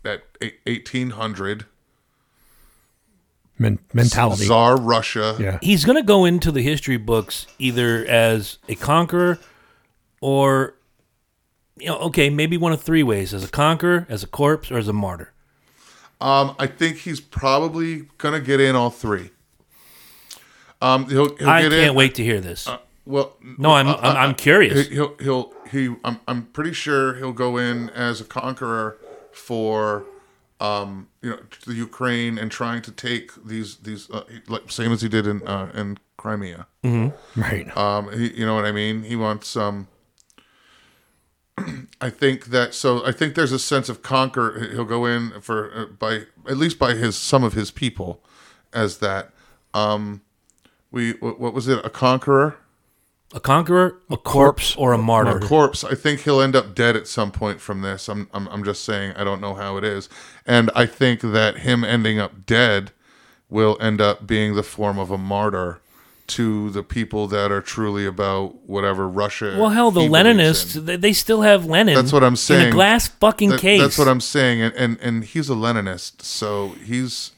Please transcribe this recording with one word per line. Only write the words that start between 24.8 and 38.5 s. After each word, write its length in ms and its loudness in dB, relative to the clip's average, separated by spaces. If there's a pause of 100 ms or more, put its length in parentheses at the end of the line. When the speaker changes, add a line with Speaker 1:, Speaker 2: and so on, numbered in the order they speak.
Speaker 1:
he, 60 -12
he'll, 240 -2
he'll, 340 -4 (180)
he, 240 -4 (100)
I'm, 240 -6
I'm 180 -6
pretty 260 -8
sure 420 -2
he'll 180 -8
go 240 -2
in 340 -4
as 300 -6
a 40 -14
conqueror 760 -8 (340)
for, 720 -4 (560)
um, 480 -6 (140)
you 80 -8
know, 80 -10 (280)
the 80 -8
Ukraine 640 -4
and 120 -8
trying 320 -8
to 100 -18
take 400 -8 (120)
these, 320 -12
these, 340 -16
uh, 200 -12
he, 160 -20
like, 240 -10
same 220 -2
as 100 -2
he 60 -4
did 180 0
in, 200 -4
uh, 280 -8
in 240 -8 (200)
Crimea. 480 -10 (160)
Speaker 3:
Mm-hmm. 580 -2
Speaker 2:
Right. 360 -6
Speaker 1:
Um, 360 -2
he, 260 -4
you 80 -2
know 80 0